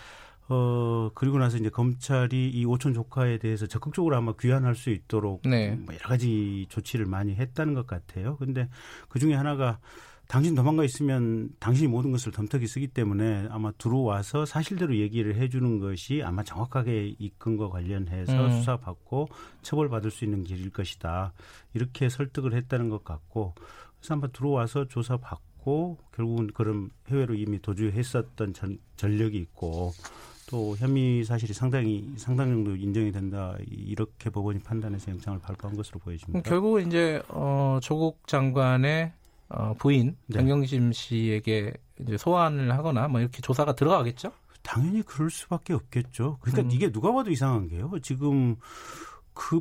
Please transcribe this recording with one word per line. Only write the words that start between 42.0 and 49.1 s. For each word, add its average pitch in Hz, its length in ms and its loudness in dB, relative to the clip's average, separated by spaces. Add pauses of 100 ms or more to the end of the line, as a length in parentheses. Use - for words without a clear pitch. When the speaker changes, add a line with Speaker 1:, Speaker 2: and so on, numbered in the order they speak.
Speaker 2:
이제 110 180 -2
소환을 156 540 2
하거나 143 360 2
뭐 127 120 2
이렇게 120 200 -2
조사가 147 340 2
들어가겠죠? 147 560 2 (320)
Speaker 1:
당연히 175 400 2
그럴 156 280 -2
수밖에 - 420 -6
없겠죠. 127 680 -2
그러니까 131 200 2
Speaker 2:
음. 123 80 0
Speaker 1:
이게 127 220 2
누가 127 200 2
봐도 247 180 2
이상한 127 380 2
게요. 87 220 -4 (120)
지금 135 540 2 (760)